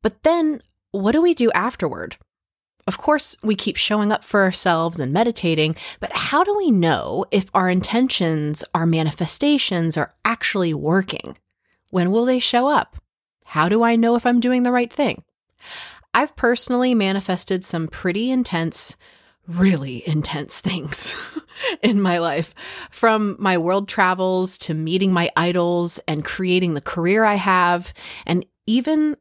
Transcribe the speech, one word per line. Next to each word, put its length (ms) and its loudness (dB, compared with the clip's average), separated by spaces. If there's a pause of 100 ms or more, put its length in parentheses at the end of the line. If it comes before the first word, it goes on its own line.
But 200 -4
then, 380 0 (320)
what 200 0
do 80 2
we 140 4
do 160 2
afterward? 640 -4 (720)
Of 120 -4
course, 440 0
we 140 0
keep 200 -4
showing 360 0
up 100 -2
for 200 2
ourselves 580 0
and 120 -2
meditating, 640 0 (240)
but 140 -10
how 320 0
do 120 0
we 140 0
know 640 2
if 220 0
our 140 2
intentions, 1040 0
our 140 0
manifestations 1080 0
are 180 -4 (100)
actually 500 -2
working? 600 -2 (540)
When 220 0
will 120 4
they 140 2
show 300 2
up? 280 0 (500)
How 220 0
do 140 4
I 140 4
know 180 4
if 100 0
I'm 140 4
doing 240 2
the 100 2
right 200 0
thing? 320 -2 (880)
I've 220 2
personally 600 0
manifested 680 0
some 220 -2
pretty 440 -2
intense, 680 -2 (500)
really 640 0
intense 520 -2
things 540 -2 (340)
<laughs> 340 -6
in 180 2
my 180 0
life, 360 -4 (360)
from 480 2
my 200 2
world 280 0
travels 720 0
to 160 -4
meeting 380 0
my 240 2
idols 720 0
and 160 -4
creating 500 0
the 60 -4
career 440 0
I 120 2
have, 580 0 (320)
and 180 0 (220)
even 540 0